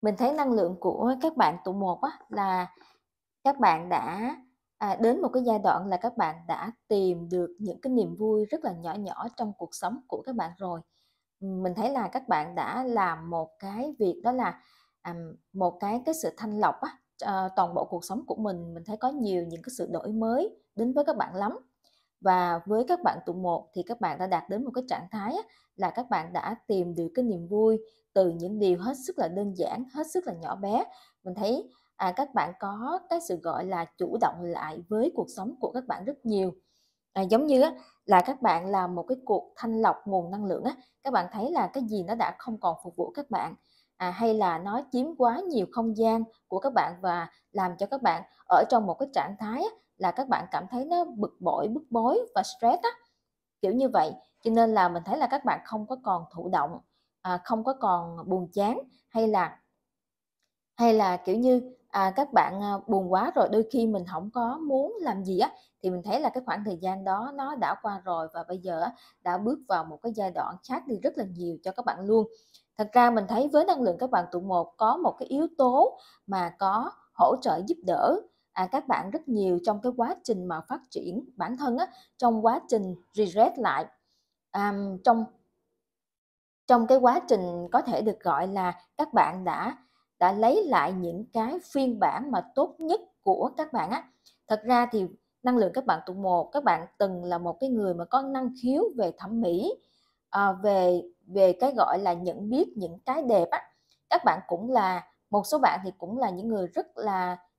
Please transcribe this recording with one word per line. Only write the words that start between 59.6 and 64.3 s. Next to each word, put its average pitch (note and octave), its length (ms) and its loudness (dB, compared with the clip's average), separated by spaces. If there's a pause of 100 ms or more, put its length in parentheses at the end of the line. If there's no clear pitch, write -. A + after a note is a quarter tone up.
hay A#3 180 6
là, F#3+ 240 4
kiểu F#3 180 0
như, B3+ 400 4 (140)
à, F#3+ 260 2
các C#4+ 180 0
bạn, F#3+ 280 4
à, G3+ 120 -2 (140)
buồn F#3+ 260 0
quá A3+ 220 2
rồi, A3+ 160 4
đôi A3 200 4
khi A3+ 160 2
mình G3+ 240 0
không G3 220 -6